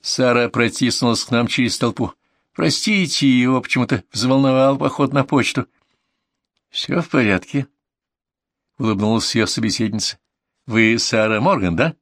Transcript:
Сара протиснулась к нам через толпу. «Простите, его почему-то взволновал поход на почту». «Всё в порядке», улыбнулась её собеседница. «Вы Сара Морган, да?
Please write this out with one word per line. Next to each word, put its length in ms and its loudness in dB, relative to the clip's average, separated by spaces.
Сара 480 0
протиснулась 760 0
к 80 -6
нам 160 0
через 280 -2
толпу. 360 -4
«Простите, 760 0
его 340 4
почему-то 520 -2
взволновал 680 2
поход 340 -2
на 120 0
почту». 420 -2
«Всё 320 -4
в 60 -8
порядке», 580 0
улыбнулась 560 0
её 120 4
собеседница. 720 -4
«Вы 340 2
Сара 400 0
Морган, 340 0
да? 280 -2